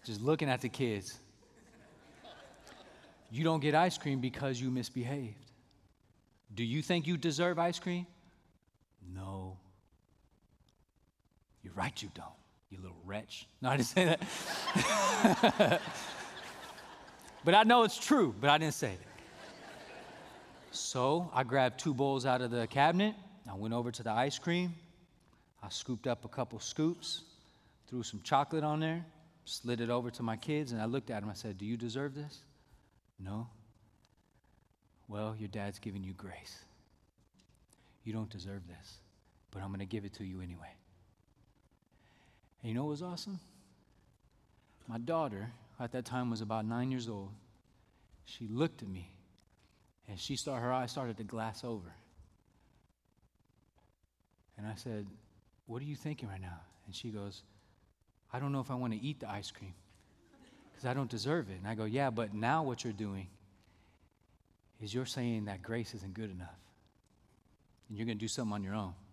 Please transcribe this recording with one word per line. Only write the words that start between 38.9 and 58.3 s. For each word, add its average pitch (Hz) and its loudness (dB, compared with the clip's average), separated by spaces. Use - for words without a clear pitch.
but 98 -10
I'm 98 -6
gonna 98 -4
give 101 -4
it 98 -10
to 104 -10
you 92 -8
anyway." 90 -12
And 117 -6
you 110 -2
know 127 0
what 151 -2
was 147 -4
awesome? 180 -8
My 117 -6
daughter, 120 -2
at 117 -4
that 127 -4
time, 127 -2
was 113 -2
about 110 -2
nine 120 0
years 123 -4
old. 101 -8
She - -12
looked 139 0
at 110 -10
me, 90 -10
and 98 -10
she - -4
start-, 127 -4
her 120 2
eyes 127 0
started 120 -4
to 113 -8
glass 110 -6
over. 101 -8
And 107 -8
I 107 -6
said, 104 -8
"What 117 -8
are 143 -8
you 147 -6
thinking 147 -6
right 95 -8
now?" 87 -10
And 95 -14
she - -8
goes, 101 -10